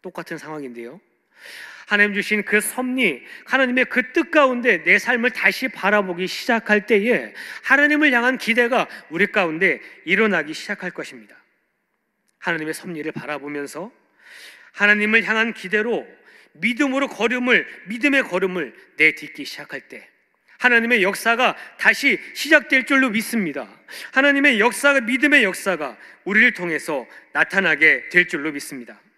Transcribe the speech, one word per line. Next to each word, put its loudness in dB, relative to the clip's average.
똑같은 -12
상황인데요. -14
하나님 2
주신 -2
그 2
섭리, -2
하나님의 2
그 -2
뜻 0
가운데 4
내 4
삶을 0
다시 -2
바라보기 0
시작할 0
때에 2
하나님을 4
향한 2
기대가 0
우리 0
가운데 0
일어나기 0
시작할 -10
것입니다. -16
하나님의 -6
섭리를 -10
바라보면서 -10
하나님을 2
향한 -2
기대로 -2
믿음으로 0
걸음을, 0
믿음의 0
걸음을 -4
내딛기 0
시작할 -14
때 -20
하나님의 2
역사가 0
다시 2
시작될 2
줄로 2
믿습니다. -4
하나님의 4
역사가, 2
믿음의 4
역사가 -4
우리를 2
통해서 -6
나타나게 2
될 2
줄로 -6
믿습니다. -12